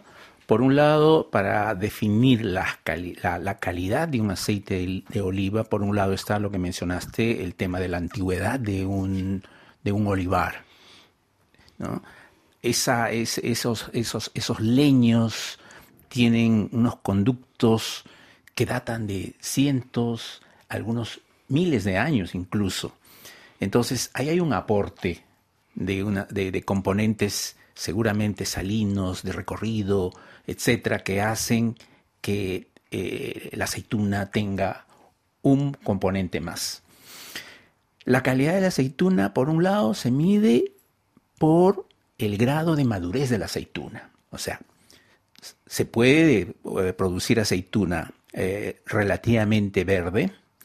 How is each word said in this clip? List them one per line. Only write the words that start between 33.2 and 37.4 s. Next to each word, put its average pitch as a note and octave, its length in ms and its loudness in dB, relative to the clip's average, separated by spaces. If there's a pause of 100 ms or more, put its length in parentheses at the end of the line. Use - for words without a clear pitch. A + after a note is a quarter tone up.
la A2 100 -4
aceituna G2+ 680 -2
tenga G2 560 -2 (560)
un C#3 300 4
componente F#2+ 680 -2
más. - 440 -8 (1200)